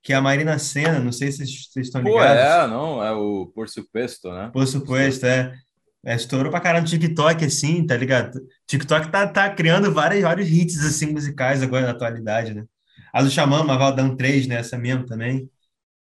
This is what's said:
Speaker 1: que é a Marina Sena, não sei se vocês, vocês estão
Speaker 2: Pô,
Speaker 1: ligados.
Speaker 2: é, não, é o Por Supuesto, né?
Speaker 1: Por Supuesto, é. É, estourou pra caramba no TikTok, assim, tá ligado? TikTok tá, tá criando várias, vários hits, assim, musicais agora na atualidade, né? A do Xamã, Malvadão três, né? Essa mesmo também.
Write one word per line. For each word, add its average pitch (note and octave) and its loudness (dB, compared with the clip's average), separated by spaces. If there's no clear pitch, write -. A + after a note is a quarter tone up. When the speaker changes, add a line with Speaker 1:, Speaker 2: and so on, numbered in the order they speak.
Speaker 1:
que C#3 -4
é C3+ 2
a C3+ 2
Marina C#3+ 2
Sena, D3+ 0
não A#2+ -2
sei C#3 -4
se C#3+ -10
vocês, - -12
vocês B2+ -6
estão C3 -4
Speaker 2:
Pô, G3+ 0
Speaker 1:
ligados. C3 6
Speaker 2:
é, D#3 4
não, B2+ -4
é A2 -2
o G#2 -4
Por A2 -8
Supuesto, A2+ -8
né? F#2+ -10
Speaker 1:
Por C3+ 2
Supuesto, C3 0
é. B2+ 2
É, A#2 -2
estourou C3 -2
pra F3 -2
caramba E3+ 2
no E3 -2
TikTok, D#3+ 2
assim, D#3 0
tá B2 2
ligado? B2 0
TikTok D#3 0
tá, G3 2
tá G3+ 2
criando F#3+ 2
várias, E3 2
vários F3 2
hits, E3 2
assim, D3+ 0
musicais C#3 -2
agora B2+ 0
na A#2+ -2
atualidade, A2+ -4
né? G#2+ -10
A B2 2
do C3+ 4
Xamã, D3 2
Malvadão C3 2
três, C3 2
né? B2 -4
Essa A#2 -6
mesmo B2+ -4
também. B2 -6